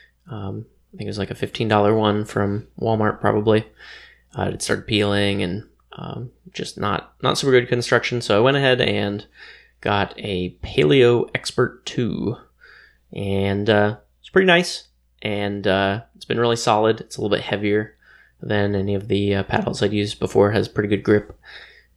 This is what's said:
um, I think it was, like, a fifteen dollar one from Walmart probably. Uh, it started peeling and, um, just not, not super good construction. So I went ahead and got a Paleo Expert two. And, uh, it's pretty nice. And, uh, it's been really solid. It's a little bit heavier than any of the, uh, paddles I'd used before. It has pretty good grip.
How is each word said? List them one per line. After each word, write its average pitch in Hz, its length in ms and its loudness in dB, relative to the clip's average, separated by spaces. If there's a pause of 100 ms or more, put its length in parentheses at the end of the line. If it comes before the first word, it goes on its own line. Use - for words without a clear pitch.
(280)
um, 104 380 -10 (260)
I - 40 -20
think 104 100 -10
it 101 40 -8
was, 101 80 -10
like, 95 120 -4
a 104 60 -10
fifteen - 320 -4
dollar 104 280 4
one 104 280 2
from 104 420 -2 (140)
Walmart 107 400 0
probably. 107 440 2 (720)
Uh, 98 180 -4
it - 80 -10
started 98 260 -4
peeling 101 540 2
and, 92 260 -6 (240)
um, - 380 -12 (220)
just - 260 -10
not, - 440 -4
not 139 160 0
super 139 140 0
good 123 160 4
construction. 120 520 0
So - 160 2
I 104 40 4
went 135 160 4
ahead 127 240 2
and 101 460 -2 (560)
got 101 340 0
a 90 460 -6
Paleo 127 720 4
Expert - 500 -4
two. - 520 -4 (760)
And, 98 560 -2
uh, 104 280 2 (240)
it's - 100 -20
pretty 185 160 2
nice. 175 420 0 (340)
And, 101 440 -4
uh, 98 360 0 (120)
it's - 100 -20
been - 160 -2
really 117 160 2
solid. 110 440 2
It's - 160 -16
a - 40 -10
little 104 160 0
bit - 80 -4
heavier 104 520 -2 (440)
than 101 340 -2
any 98 200 -2
of 101 140 -4
the, 101 280 0
uh, 98 80 -2
paddles - 380 -4
I'd 104 100 2
used 104 280 -2
before. 104 300 2
It 107 40 0
has 101 140 0
pretty 104 200 -2
good 101 140 0
grip. 104 360 2 (580)